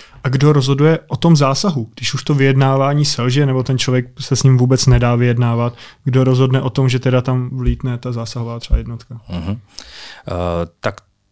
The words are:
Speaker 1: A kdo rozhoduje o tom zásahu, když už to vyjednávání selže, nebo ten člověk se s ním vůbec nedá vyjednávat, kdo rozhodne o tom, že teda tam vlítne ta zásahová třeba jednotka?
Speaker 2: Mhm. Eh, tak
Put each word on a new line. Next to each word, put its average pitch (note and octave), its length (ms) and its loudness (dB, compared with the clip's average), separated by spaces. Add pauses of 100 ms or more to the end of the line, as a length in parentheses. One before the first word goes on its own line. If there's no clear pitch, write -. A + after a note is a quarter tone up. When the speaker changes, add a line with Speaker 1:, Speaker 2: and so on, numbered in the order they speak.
(240)
Speaker 1:
A C#3+ 40 -2
kdo C3+ 240 2
rozhoduje C#3+ 460 2 (100)
o - 80 -6
tom E3+ 200 4
zásahu, C3+ 580 0
když - 200 -8
už C3+ 100 -6
to D3+ 100 0
vyjednávání C3+ 720 2
selže, C3 420 0
nebo C3 160 0
ten B2+ 160 -2
člověk B2+ 280 0 (140)
se - 160 -2
s - 60 -2
ním C3 160 4
vůbec B2+ 280 2
nedá A#2+ 280 4
vyjednávat, A#2+ 600 0 (300)
kdo C3 200 2
rozhodne B2+ 360 2
o C3 100 -4
tom, C3+ 180 0
že B2+ 100 0
teda B2+ 220 2
tam B2+ 380 -2
vlítne A#2+ 400 -2
ta B2 140 -8
zásahová A#2 480 -8
třeba - 180 0
jednotka? A#2 500 -10
Speaker 2:
Mhm. F2+ 320 -6 (680)
Eh, - 40 -6 (480)
tak G#2+ 200 -6 (320)